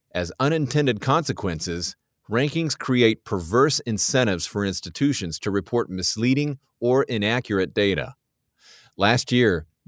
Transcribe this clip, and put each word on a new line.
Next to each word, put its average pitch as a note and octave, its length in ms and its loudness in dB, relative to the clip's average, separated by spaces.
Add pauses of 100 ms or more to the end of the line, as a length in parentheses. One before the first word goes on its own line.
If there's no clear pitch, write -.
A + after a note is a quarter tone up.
(140)
"As F2 240 -4
unintended C#3+ 640 0
consequences, F2+ 960 -2 (340)
rankings D3 480 -2
create A#2+ 460 2
perverse G#2+ 560 0
incentives A2 680 0
for G#2 180 -4
institutions F#2+ 760 -4
to G#2 100 -4
report G2+ 400 -2
misleading C3 680 -2 (200)
or B2+ 240 2
inaccurate G#2+ 720 0
data." F2+ 400 0 (840)
Last A2 360 2
year, G#2+ 340 4 (220)